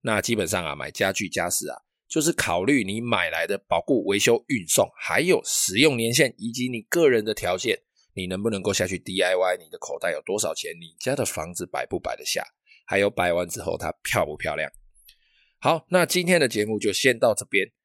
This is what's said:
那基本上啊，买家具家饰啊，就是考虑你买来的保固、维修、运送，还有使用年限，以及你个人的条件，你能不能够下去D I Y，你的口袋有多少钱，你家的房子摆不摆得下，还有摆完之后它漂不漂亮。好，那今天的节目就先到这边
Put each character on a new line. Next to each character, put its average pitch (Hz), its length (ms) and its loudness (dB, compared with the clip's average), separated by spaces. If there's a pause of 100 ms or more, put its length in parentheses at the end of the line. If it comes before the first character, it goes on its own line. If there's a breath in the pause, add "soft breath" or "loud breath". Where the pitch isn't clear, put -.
那 110 200 0
基 117 140 0
本 101 100 0
上 90 200 -2
啊， 73 100 -6
买 71 160 -10
家 95 220 0
具 95 160 -4
家 87 200 -2
饰 87 200 -4
啊， 58 80 -10 (320)
就 160 100 0
是 160 140 2
考 87 320 0
虑 131 180 2
你 98 160 -4
买 110 300 0
来 82 180 -2
的 98 100 0
保 - 240 -2
固、 117 240 2
维 101 140 2
修、 117 280 4
运 107 200 -4
送， - 300 2
还 90 240 0
有 170 240 4
使 - 320 -2
用 139 180 6
年 117 180 -2
限， 131 240 4
以 113 140 -8
及 123 160 -4
你 120 140 -6
个 165 280 4
人 113 140 4
的 107 100 -2
条 92 240 -2
件， 98 240 -2 (320)
你 92 140 -6
能 92 160 -4
不 113 60 0
能 101 120 -2
够 98 120 0
下 - 120 0
去 95 140 -6
D 92 220 -4
I 92 140 2
Y， 92 220 2
你 87 120 -20
的 90 80 -16
口 - 200 -10
袋 90 140 -2
有 73 100 -6
多 98 160 -4
少 85 160 -4
钱， 82 260 -10
你 82 200 -20
家 - 160 -2
的 117 100 -2
房 82 280 -8
子 90 120 -8
摆 - 200 -6
不 95 120 -6
摆 60 200 -6
得 - 80 -16
下， - 180 -4 (420 soft breath)
还 98 140 -2
有 101 100 4
摆 90 220 0
完 87 160 0
之 - 140 -10
后 82 160 -2
它 80 160 -6 (100)
漂 90 220 0
不 76 100 -8
漂 76 220 -4
亮。 76 120 -4 (880 soft breath)
好， 151 320 0
那 175 160 4
今 175 200 0
天 175 140 4
的 139 80 4
节 107 180 0
目 107 140 -2
就 101 140 0
先 123 240 4
到 113 160 4
这 - 120 -4
边 98 240 0 (160)